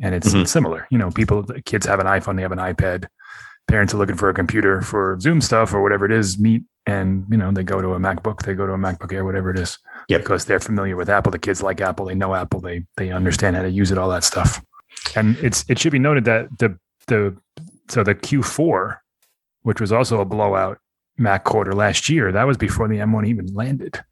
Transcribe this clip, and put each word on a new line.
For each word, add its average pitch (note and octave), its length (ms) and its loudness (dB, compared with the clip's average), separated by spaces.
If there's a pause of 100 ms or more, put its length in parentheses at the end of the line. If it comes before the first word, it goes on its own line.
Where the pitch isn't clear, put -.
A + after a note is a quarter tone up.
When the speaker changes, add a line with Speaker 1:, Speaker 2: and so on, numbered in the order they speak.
Speaker 1:
and F#2+ 140 -2
it's F2+ 180 2
Speaker 2:
Mm-hmm. F#2+ 140 4
Speaker 1:
similar. E2 440 0
You B2+ 60 2
know, G2 140 0
people, G#2 320 0
the G2 180 -10
kids G2+ 240 -4
have G2+ 160 0
an F#2 60 0
iPhone, F#2+ 300 0
they F#2+ 60 -2
have F#2 100 -4
an F#2 60 -6
iPad. F2+ 460 -2 (640)
Parents G#2 240 4
are G#2 60 -2
looking G2 180 0
for G2 140 2
a F#2 40 2
computer F#2+ 460 2
for F#2+ 400 -2
Zoom D3+ 220 2
stuff A2 320 2
or G2+ 80 2
whatever G2+ 240 2
it G#2 60 4
is, G#2 260 2
Meet, A2+ 240 4 (240)
and, F#2+ 440 -2
you A2+ 60 4
know, G2 160 2
they F#2+ 120 0
go F#2+ 180 -2
to F#2 100 -2
a F2+ 60 -2
MacBook, F#2+ 480 -2
they G2 80 -2
go G2 120 -4
to F#2+ 60 -2
a F#2+ 60 -4
MacBook F#2 340 -4
Air, F#2+ 140 -4
whatever F#2+ 240 -2
it F#2 80 -2
is, F2 200 -6 (300)
Speaker 2:
Yep. E2 140 2
Speaker 1:
because F#2 240 -2
they're G2 140 2
familiar G2 360 -4
with F2+ 140 -4
Apple. G2+ 220 2
The F2+ 60 -6
kids G2 240 -4
like F#2+ 200 -2
Apple, F#2+ 240 -4
they F#2 80 -8
know F#2+ 200 -2
Apple, F#2 260 -4
they, F2 260 -10 (100)
they F#2+ 140 -4
understand F#2 460 0
how F#2 60 -2
to F#2 80 -2
use F#2+ 220 2
it, F#2+ 60 0
all F#2 100 0
that F2+ 160 -2
stuff. - 380 0 (520)
And A2 240 4
it's, B2+ 300 -2
it B2 100 2
should D#3+ 140 2
be C#3 60 2
noted C3+ 260 2
that A2+ 220 2 (140)
the, F#2+ 180 0 (300)
the, G#2 280 2 (540)
so A#2 120 2
the G2+ 120 4
Q - 280 -2
four, A2+ 600 -2 (640)
which A2+ 180 0
was G2+ 100 0
also A#2 280 2
a G2 40 2
blowout G2 540 0 (400)
Mac G2 260 2
quarter G2 300 0
last G2+ 340 0
year, C3+ 240 2
that G#2+ 140 2
was C#3 100 2
before G#2+ 320 0
the G#2+ 120 0
M G#2+ 120 2
one G#2+ 140 2
even G2 260 -2
landed. B2+ 600 -6